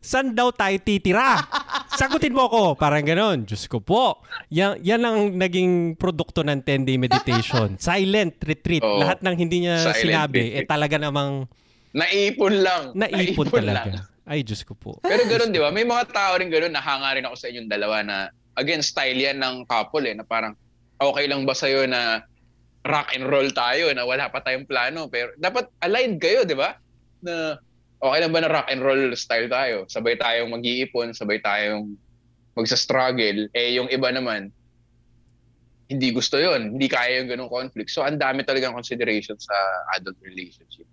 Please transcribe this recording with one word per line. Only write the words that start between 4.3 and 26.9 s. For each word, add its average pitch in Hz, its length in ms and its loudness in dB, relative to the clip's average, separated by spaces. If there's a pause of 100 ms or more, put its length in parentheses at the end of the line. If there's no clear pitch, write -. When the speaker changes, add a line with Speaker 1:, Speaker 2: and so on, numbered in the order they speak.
Speaker 1:
Yan, 185 320 0
yan 196 180 2
ang 220 320 2
naging 180 640 2
produkto 165 460 -2
ng 147 180 0
ten-day 135 380 0
meditation. 120 800 2
Speaker 2:
<laughs> - 40 -10
Speaker 1:
Silent 190 580 2
retreat. 156 400 -2
Speaker 3:
Oo. 104 220 2
Speaker 1:
Lahat 185 180 2
ng 185 140 0
hindi 170 260 0
niya 175 220 0
Speaker 3:
Silent 165 180 2
Speaker 1:
sinabi, 147 460 2
Speaker 3:
retreat. 117 100 -4
Speaker 1:
eh, 139 80 -4
talaga 151 320 0
namang 139 480 -2 (460)
Speaker 3:
Naipon 196 680 2
lang. 180 380 2
Speaker 1:
naipon 196 260 0 (240)
Speaker 3:
Naipon - 60 -2
Speaker 1:
talaga. 107 400 0
Speaker 3:
lang. 92 160 -8 (160)
Speaker 1:
Ay, 147 180 -4
Diyos 110 220 -6
ko - 100 -16
po. - 280 -14
Speaker 3:
Pero 240 200 2
Speaker 1:
Diyos 226 160 2
Speaker 3:
ganun, 233 140 2
Speaker 1:
ko - 20 -2
Speaker 3:
di 175 60 0
ba? 147 100 4
Speaker 1:
po. 160 60 -2
Speaker 3:
May 220 100 2
mga 240 240 0
tao 196 260 0
rin 180 140 0
ganun, 165 220 2
nahanga 139 420 -2
rin 131 140 -2
ako 120 80 -8
sa 127 120 -12
inyong 120 200 -10
dalawa 104 340 0
na, 104 160 -4 (380)
again, 151 260 -2
style 135 380 -2
yan 139 180 0
ng 127 300 -4
couple 117 360 0
eh, 117 120 -2
na 110 80 -14
parang, 113 340 -4 (400)
"Okay 143 300 2
lang 139 160 -2
ba 135 100 0
sa'yo 135 320 2
na 120 380 0 (600)
rock 147 300 -2
and 131 140 -4
roll 139 240 2
tayo, 135 400 0
na 131 120 -2
wala 127 280 -2
pa 143 100 -6
tayong 131 240 -4
plano?" 135 420 -2
Pero 120 300 -4
dapat 190 320 -2 (120)
aligned 214 360 0
kayo, 185 280 4
di 165 100 -2
ba? 151 240 -2 (400)